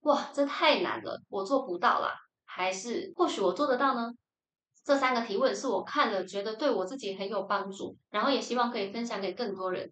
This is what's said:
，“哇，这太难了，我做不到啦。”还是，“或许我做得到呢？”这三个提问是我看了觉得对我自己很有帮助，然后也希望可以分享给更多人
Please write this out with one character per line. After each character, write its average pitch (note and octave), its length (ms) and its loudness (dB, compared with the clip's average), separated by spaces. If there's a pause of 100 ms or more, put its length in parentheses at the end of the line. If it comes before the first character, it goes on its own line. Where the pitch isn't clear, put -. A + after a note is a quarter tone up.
，“哇， - 300 2
这 C#4+ 140 2
太 C#4 340 4
难 A2+ 220 0
了， - 260 -6
我 G3 160 -4
做 B3+ 220 2
不 F3+ 100 -4
到 G#3 240 4
啦。” - 140 -2 (320)
还 F#3 260 -2
是 G3 440 -4
，“或 E4+ 120 4
许 A3 140 -2
我 F3+ 100 4
做 C#4+ 140 0
得 B3+ 100 4
到 C4+ 180 2
呢？” A#3 160 -4 (720)
这 C#4+ 140 4
三 C4 180 2
个 A#3 60 2
提 G3+ 160 -2
问 C4 180 2
是 - 140 -4
我 G3 160 0
看 C4+ 260 2
了 F#3 140 0
觉 G3 180 -6
得 A3 120 -4
对 C#4+ 160 0
我 A3+ 140 2
自 C#4 120 -8
己 G3 180 -6
很 G3 140 -4
有 G#3 140 -2
帮 G3 280 -2
助， - 260 -10 (120)
然 G#3+ 160 -2
后 C#4 60 4
也 A#3+ 100 4
希 A#3 160 -4
望 A#3+ 160 2
可 A#3 80 -4
以 G3 100 -4
分 A#3 160 -6
享 G#3+ 140 -6
给 F#3+ 140 -4
更 G#3 200 -4
多 F#3 160 -4
人 F#3 220 -4